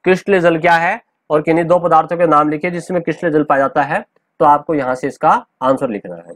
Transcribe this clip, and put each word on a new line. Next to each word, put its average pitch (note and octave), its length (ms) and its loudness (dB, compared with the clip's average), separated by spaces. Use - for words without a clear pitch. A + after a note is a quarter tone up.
क्रिस्टलीय F#3 360 0
जल E3+ 180 2
क्या E3+ 160 2
है F3+ 280 -2
और D3+ 120 0
किन्हीं E3 220 0
दो E3+ 140 2
पदार्थों D#3+ 380 0
के F3 100 2
नाम D3+ 220 4
लिखिए D3+ 220 -4
जिसमें F3 320 -4
क्रिस्टलीय D#3+ 300 -4
जल D3+ 100 2
पाया C#3+ 180 0
जाता C#3 220 0
है, D#3+ 220 -4
तो E3 40 2
आपको D3 300 2
यहाँ C3 200 -2
से C3+ 120 -6
इसका E3+ 400 0
आंसर C3+ 260 0
लिखना G2 260 -10
है। E2+ 220 -20